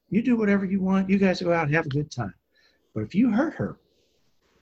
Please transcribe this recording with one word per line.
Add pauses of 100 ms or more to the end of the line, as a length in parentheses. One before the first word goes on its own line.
(100)
you
do
whatever
you
want,
you
guys
go
out
and
have
a
good
time. (600)
But
if
you
hurt
her, (840)